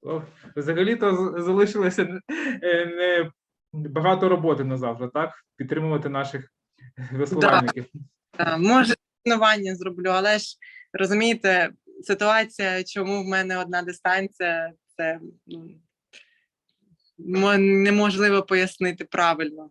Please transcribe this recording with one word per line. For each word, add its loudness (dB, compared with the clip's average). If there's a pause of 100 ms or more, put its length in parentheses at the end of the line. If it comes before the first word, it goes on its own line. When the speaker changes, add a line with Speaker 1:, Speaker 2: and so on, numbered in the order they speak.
Speaker 1:
О, -8 (340)
взагалі-то 0
з-, -4
залишилося, 0 (440)
е, 0
не -2 (580)
багато 2
роботи 0
на -4
завтра, -6
так? -4 (220)
Підтримувати -4
наших -8 (640)
веслувальників. 0
Speaker 2:
Да. -10
Да, -2
може, 4 (300)
тренування 2
зроблю, -6
але 2
ж, -14 (360)
розумієте, 2 (340)
ситуація, 0
чому -4
в -8
мене -2
одна -4
дистанція, -2 (260)
це, -4 (280)
ну, -16 (1500)
мо-, 2
неможливо 4
пояснити -2
правильно. -2